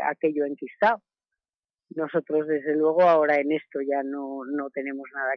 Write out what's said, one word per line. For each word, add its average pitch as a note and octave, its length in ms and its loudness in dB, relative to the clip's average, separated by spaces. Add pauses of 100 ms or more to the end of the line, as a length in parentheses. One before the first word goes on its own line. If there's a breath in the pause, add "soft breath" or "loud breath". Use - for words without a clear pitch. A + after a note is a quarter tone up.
aquello D3+ 380 -2
enquistado. G3+ 580 -2 (880)
Nosotros, D#3 560 -2
desde D3+ 300 -2
luego, D#3 260 4
ahora D3+ 340 6
en C#3+ 160 0
esto D3 280 -4
ya C#3 240 -2
no, C3+ 400 -8
no C#3 260 -6
tenemos C3+ 440 -8
nada C3+ 220 -2